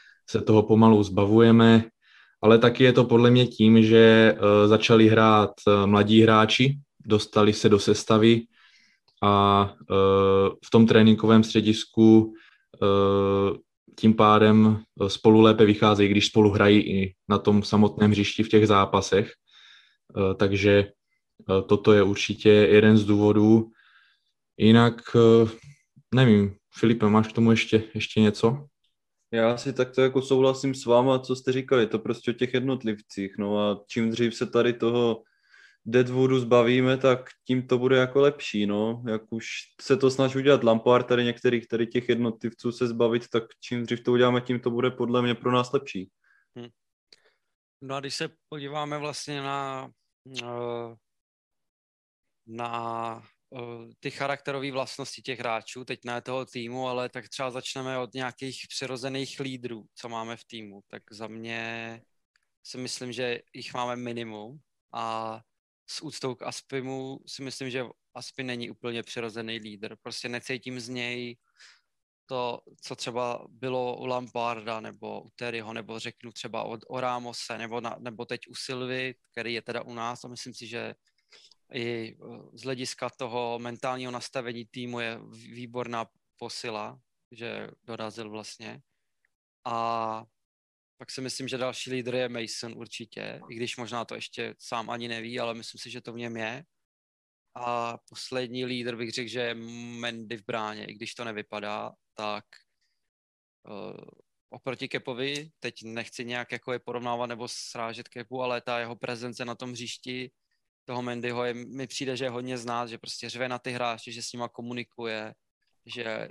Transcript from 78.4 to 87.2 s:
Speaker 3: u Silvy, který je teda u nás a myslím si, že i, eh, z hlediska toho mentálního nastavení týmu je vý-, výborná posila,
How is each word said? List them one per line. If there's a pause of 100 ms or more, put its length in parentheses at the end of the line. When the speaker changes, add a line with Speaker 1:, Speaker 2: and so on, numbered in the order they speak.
Speaker 3:
u
Silvy, (160)
který
je
teda
u
nás
a
myslím
si,
že (800)
i,
eh, (260)
z
hlediska
toho
mentálního
nastavení
týmu
je
vý-,
výborná (300)
posila, (320)